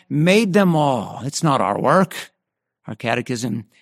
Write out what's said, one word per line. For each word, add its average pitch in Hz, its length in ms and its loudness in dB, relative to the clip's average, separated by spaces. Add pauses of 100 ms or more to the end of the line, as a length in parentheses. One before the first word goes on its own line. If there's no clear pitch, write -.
made 180 460 2
them 190 200 4
all." 139 500 -2
It's - 180 -8
not 143 180 2
our 98 180 -2
work. - 520 0 (560)
Our 107 80 -12
catechism 117 720 -6 (140)